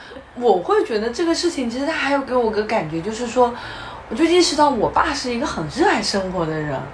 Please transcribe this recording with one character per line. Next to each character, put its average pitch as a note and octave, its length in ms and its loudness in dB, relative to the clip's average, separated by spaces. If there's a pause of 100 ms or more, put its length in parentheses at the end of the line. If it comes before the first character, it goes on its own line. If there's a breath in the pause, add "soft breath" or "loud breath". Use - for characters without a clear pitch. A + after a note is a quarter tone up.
(360 loud breath)
我 A#3 240 4
会 G4 260 2
觉 A3+ 120 -2
得 A3 120 -2
这 E4 160 -2
个 E4 100 2
事 F4 160 0
情 B3 180 -2
其 A#3 80 -6
实 C#4 80 -2
它 D#4+ 60 -2
还 C#4+ 220 0
有 C#4 80 2
给 A#3 120 -4
我 A#3+ 160 2
个 G3+ 140 0
感 G#3 260 -2
觉， E3 120 -4
就 G#3 100 -6
是 A#3+ 160 -6
说， A#3+ 260 2 (540 loud breath)
我 - 80 -6
就 D4 80 2
意 F4 180 6
识 D4+ 140 2
到 D4 140 6
我 G3+ 200 2
爸 E4 240 2
是 C4 160 -6
一 A#3+ 80 -2
个 C4 80 -2
很 D#3+ 220 -4
热 B3+ 180 2
爱 D#4 160 2
生 F#3+ 300 -2
活 F3 140 -2
的 D#3 80 -2
人 D3+ 260 -4 (140)